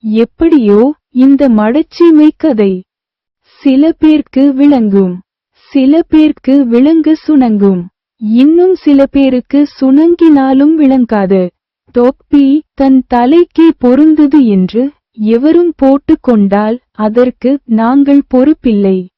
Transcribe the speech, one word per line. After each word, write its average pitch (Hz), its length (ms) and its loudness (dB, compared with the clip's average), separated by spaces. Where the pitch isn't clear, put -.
எப்படியோ 233 640 0
இந்த 269 340 2
மடச்சீமை 302 880 0
கதை 311 360 -2
சில 277 300 0
பேர்க்கு 302 520 -2
விளங்கும், 220 640 0
சில 277 280 0
பேர்க்கு 311 440 0
விளங்க 302 480 0
சுணங்கும், 214 680 -2
இன்னும் 330 400 2
சில 277 300 0
பேருக்கு 269 540 -2
சுணங்கினாலும் 285 1040 0
விளங்காது. 226 680 0
தொப்பி 269 500 0
தன் 269 260 0
தலைக்கே 320 580 0
பொருந்தது 294 680 2
என்று 202 380 -2
எவரும் 311 480 0
போட்டு 277 460 -2
கொண்டால் 214 560 -2
அதற்கு 240 540 -4
நாங்கள் 277 560 0
பொறுப்பில்லை. 226 680 -2